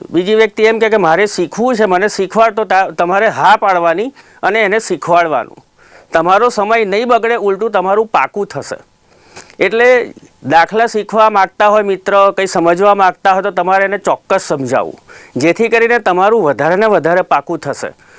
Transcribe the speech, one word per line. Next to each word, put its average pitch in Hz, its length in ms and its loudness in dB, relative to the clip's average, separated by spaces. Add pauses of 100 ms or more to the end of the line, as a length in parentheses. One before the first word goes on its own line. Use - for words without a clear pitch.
(100)
બીજી 185 240 -2
વ્યક્તિ 220 280 0
એમ 226 160 2
કહે 220 100 0
કે 214 80 2
"મારે 185 300 2
શીખવું 208 500 -4
છે, 214 80 0
મને 190 240 0
શીખવાડ", 208 460 0
તો 220 100 -2
તા-, 185 260 0
તમારે 180 380 0
હા 170 280 2
પાડવાની 185 560 0 (300)
અને 202 180 0
એને 208 180 0
શીખવાડવાનું. 165 800 -2 (560)
તમારો 190 360 2
સમય 220 360 -2
નહીં 208 240 -2
બગડે, 233 260 0
ઉલટું 202 360 -2
તમારું 202 360 0
પાકું 170 400 -2
થશે. - 300 -12 (840)
એટલે 233 560 0 (320)
દાખલા 170 400 2
શીખવા 220 440 0
માગતા 202 360 0
હોય 208 160 2
મિત્ર, 196 540 2
કંઈ 190 100 -2
સમજવા 185 480 2
માગતા 190 380 2
હોય 190 100 -2
તો 202 80 -4
તમારે 185 340 0
એને 196 140 -2
ચોક્કસ 185 420 -2
સમજાવવું, 131 540 -4 (420)
જેથી 170 320 0
કરીને 233 300 2
તમારું 202 440 2
વધારે 151 340 0
ને 214 100 2
વધારે 175 360 2
પાકું 165 360 -2
થશે. 135 300 -8 (300)